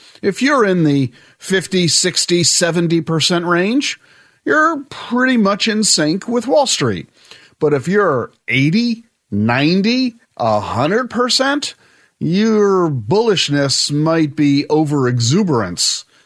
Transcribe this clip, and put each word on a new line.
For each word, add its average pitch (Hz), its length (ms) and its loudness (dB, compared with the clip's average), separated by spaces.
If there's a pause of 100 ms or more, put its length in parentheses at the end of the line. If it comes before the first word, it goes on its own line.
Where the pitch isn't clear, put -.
(200)
If 202 220 -2
you're 262 240 2
in 180 180 2
the 139 280 0 (260)
fifty, 180 500 -2
sixty, 175 560 0
seventy 170 560 0
percent 165 460 -2
range, 190 520 0 (460)
you're 311 460 0
pretty 247 480 0
much 196 280 0
in 214 160 0
sync 180 460 0
with 233 180 -2
Wall 277 200 2
Street. 101 420 -2 (500)
But 151 140 2
if 139 160 -2
you're 175 440 0 (160)
eighty, 196 580 0 (240)
ninety, 180 880 0 (220)
a 110 220 0
hundred 170 500 -2
percent, 262 640 -2 (440)
your 196 720 2
bullishness 143 1040 0
might 156 420 0
be 143 340 2
over 147 400 0
exuberance, 123 960 0 (220)